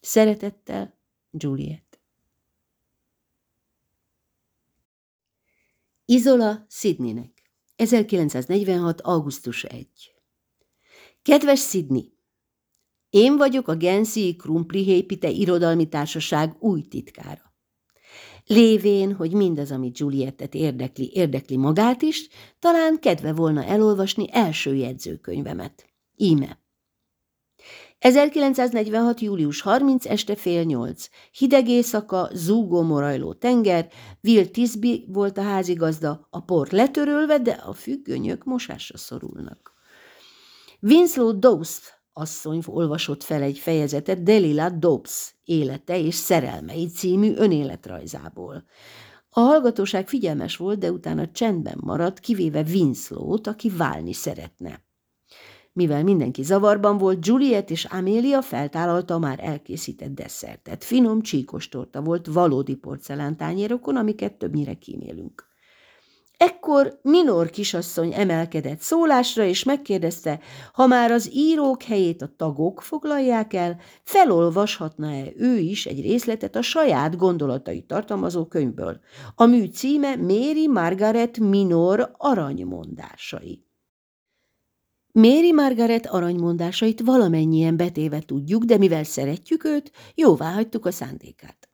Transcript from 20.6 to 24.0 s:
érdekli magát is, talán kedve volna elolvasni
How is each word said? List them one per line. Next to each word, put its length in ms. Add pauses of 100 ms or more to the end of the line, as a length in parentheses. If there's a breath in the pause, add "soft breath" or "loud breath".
érdekli 440
magát 460
is, 260 (300 loud breath)
talán 400
kedve 340
volna 320
elolvasni 680